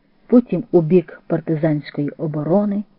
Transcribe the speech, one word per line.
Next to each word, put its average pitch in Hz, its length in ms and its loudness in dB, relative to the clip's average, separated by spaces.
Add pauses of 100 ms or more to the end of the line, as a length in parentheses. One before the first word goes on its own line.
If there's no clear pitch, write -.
(280)
потім 208 440 2
у 175 100 4
бік 165 460 0
партизанської 151 800 -4
оборони. 175 760 -2 (140)